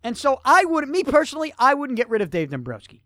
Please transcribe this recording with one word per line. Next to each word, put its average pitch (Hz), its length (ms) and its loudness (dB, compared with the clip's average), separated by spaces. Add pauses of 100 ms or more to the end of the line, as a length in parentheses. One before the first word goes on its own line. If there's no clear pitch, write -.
And 240 140 -8
so 269 280 0
I 359 200 6
would, 320 220 -2
me 330 160 -2
personally, 302 560 0
I 262 140 4
wouldn't 277 240 -4
get 226 120 -2
rid 220 120 0
of 175 80 -4
Dave 160 200 -4
Dombrowski. 123 560 -12